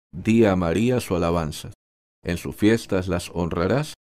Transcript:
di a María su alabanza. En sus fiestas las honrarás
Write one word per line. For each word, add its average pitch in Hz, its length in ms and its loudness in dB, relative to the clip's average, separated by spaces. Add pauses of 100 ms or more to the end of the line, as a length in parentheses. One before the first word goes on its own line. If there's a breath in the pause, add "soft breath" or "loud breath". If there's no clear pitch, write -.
(100)
di 113 360 4
a 95 100 4
María 98 440 0
su - 140 -4
alabanza. 85 560 -2 (540)
En 87 140 -4
sus - 180 -10
fiestas 101 520 2
las 90 260 -4
honrarás 87 580 -2 (120)